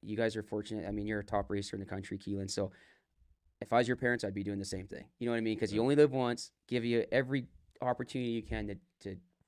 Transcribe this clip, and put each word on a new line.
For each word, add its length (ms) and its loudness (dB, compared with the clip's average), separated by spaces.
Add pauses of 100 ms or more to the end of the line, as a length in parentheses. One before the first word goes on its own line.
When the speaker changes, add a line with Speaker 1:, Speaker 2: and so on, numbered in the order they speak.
Speaker 1:
you 140 -4
guys 200 2
are 60 -2
fortunate. 440 -4
I 40 -4
mean, 160 -4
you're 140 0
a 40 -6
top 260 0
racer 260 -2
in 40 -4
the 60 -8
country, 320 -6
Keelan. 320 -4
So 220 0 (880)
if 100 -4
I 60 6
was 80 4
your 100 0
parents, 280 0
I'd 100 -2
be 80 -2
doing 160 -2
the 60 -4
same 240 -6
thing. 160 -12 (160)
You 60 -2
know 60 0
what 60 0
I 40 0
mean? 160 0
'Cause 140 -2
you 40 0
Speaker 2:
Yeah. 80 4
Speaker 1:
only 100 4
live 180 10
once, 380 -2 (160)
give 180 0
you 280 2
every 340 2 (340)
opportunity 520 -2
you 100 -2
can 240 -4
to, 120 -8 (220)
to 160 -8 (320)